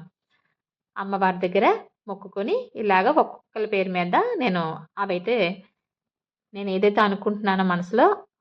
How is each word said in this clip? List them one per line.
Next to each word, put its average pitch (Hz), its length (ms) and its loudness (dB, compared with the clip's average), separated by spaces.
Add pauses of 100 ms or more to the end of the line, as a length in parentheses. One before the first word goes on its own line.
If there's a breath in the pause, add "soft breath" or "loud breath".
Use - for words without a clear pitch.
(1000)
అమ్మవారి 190 500 -2
దగ్గర 220 280 4 (320)
మొక్కుకొని 208 680 -6
ఇలాగ 196 320 2
ఒక్కొక్కరి - 580 -2
పేరు 190 240 -2
మీద 180 260 -2
నేను 247 640 0 (200)
అవైతే, 196 640 -2 (920)
నేను 202 160 -6
ఏదైతే 202 300 2
అనుకుంటున్నానో 202 640 0
మనసులో 208 520 2 (240)